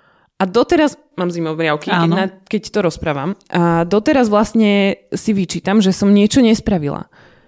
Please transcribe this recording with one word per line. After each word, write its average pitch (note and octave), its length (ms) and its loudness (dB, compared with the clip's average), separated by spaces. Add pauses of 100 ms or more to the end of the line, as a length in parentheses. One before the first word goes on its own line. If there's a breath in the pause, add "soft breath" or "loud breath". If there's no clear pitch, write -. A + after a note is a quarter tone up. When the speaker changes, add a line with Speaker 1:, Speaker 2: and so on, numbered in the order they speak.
(360 soft breath)
Speaker 1:
A F#3+ 80 -2
doteraz B3+ 560 0 (160)
mám F3+ 160 -4
zimomriavky, D#3+ 560 -4
keď F#3 160 0
Speaker 2:
Áno. E3+ 140 2
Speaker 1:
na-, F#3+ 140 -2 (120)
keď - 240 -6
to - 140 -6
rozprávam. D#3 680 -4
A E3+ 400 0
doteraz A3 400 0
vlastne G#3 800 2
si - 240 -4
vyčítam, F#3+ 480 0
že F#3 160 2
som G3+ 160 2
niečo G#3 320 4
nespravila. G3 640 -2 (400 soft breath)